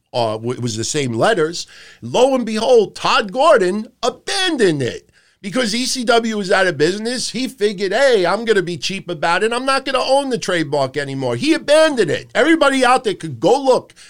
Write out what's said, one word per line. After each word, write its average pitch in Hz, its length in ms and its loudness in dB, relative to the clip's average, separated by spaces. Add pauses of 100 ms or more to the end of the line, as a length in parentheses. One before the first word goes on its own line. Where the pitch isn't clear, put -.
(140)
uh, 113 240 -2
w-, 117 240 -6
was 113 160 -4
the 113 80 -4
same 143 260 -4
letters. 165 560 0 (340)
Lo 214 340 2
and 240 100 -2
behold, 220 500 2
Todd 208 380 0
Gordon 214 560 2 (120)
abandoned 247 800 -2
it. 104 280 -6 (320)
Because 208 340 -4
E 247 100 -4
C 254 200 -6
W 226 320 2
was 196 160 -2
out 190 140 2
of 160 100 -2
business, 208 540 -2
he 254 180 -4
figured, 202 420 -2
"Hey, 233 340 4
I'm 220 200 -2
gonna 208 160 2
be 170 160 -4
cheap 185 320 -8
about 170 340 -2
it. 226 80 0
I'm 247 140 -4
not 269 180 0
gonna 269 160 -2
own 269 300 0
the 233 80 -2
trademark 147 580 -2
anymore." 135 400 -4
He 277 180 0
abandoned 285 580 2
it. 90 220 -6
Everybody 277 520 2
out 247 180 4
there 202 100 -2
could 139 280 -12
go 233 200 0
look 254 320 0 (160)